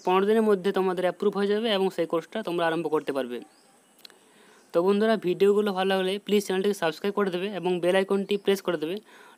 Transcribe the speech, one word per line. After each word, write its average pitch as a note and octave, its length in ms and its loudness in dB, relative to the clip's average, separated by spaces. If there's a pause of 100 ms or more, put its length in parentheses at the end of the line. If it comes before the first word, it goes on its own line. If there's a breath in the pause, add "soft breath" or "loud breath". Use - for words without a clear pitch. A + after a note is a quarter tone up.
পনেরো F#3+ 220 2
দিনের A3 160 4
মধ্যে G3+ 300 2
তোমাদের F#3 340 0
অ্যাপ্রুভ G3 320 -2
হয়ে G3+ 100 0
যাবে G#3+ 260 0
এবং F#3+ 160 2
সেই F3 160 -2
কোর্সটা E3 380 -4
তোমরা E3+ 240 -2
আরম্ভ D#3+ 220 -2
করতে D3 240 -2
পারবে। B2 280 -6 (1300 soft breath)
তো E3+ 100 2
বন্ধুরা G#3 320 2
ভিডিওগুলো G3 580 2
ভালো F#3+ 160 0
লাগলে F#3+ 300 0
প্লিজ G3+ 260 0
চ্যানেলটিকে F#3+ 280 0
সাবস্ক্রাইব E3+ 400 -2
করে G3+ 160 0
দেবে F3 180 -4
এবং F3+ 320 -2
বেল F3 160 2
আইকনটি G3 420 0
প্রেস G3 240 0
করে F3 160 -2
দেবে D#3 200 -6 (400 loud breath)